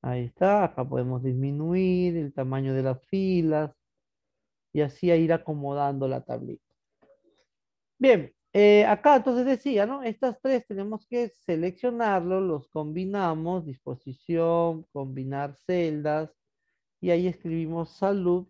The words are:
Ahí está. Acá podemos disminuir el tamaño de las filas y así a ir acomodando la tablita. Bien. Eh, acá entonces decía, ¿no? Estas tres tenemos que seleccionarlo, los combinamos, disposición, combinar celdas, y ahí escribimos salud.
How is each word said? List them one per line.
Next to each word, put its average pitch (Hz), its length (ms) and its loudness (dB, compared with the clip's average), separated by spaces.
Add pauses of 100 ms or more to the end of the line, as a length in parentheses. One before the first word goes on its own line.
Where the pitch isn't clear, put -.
Ahí 123 240 -4
está. 196 360 2
Acá 135 260 -4
podemos 127 340 -2
disminuir 165 920 0
el 147 160 -4
tamaño 135 420 -2
de 131 100 0
las 131 220 -2
filas 165 680 0 (960)
y 147 100 0
así 147 280 0
a 170 60 6
ir 165 160 4
acomodando 143 720 -2
la 131 180 -4
tablita. 123 480 -12 (1300)
Bien. 226 340 4 (200)
Eh, 208 320 8
acá 214 300 6
entonces 254 320 2
decía, 254 400 0
¿no? 269 160 -8
Estas 233 400 -4
tres 262 240 0
tenemos 208 400 -8
que 240 220 -2
seleccionarlo, 185 1120 -2
los 160 280 -2
combinamos, 170 960 -4
disposición, 165 1160 -4 (100)
combinar 135 600 -8
celdas, 156 800 -4 (640)
y 180 100 -2
ahí 175 180 2
escribimos 165 680 -6
salud. 185 540 0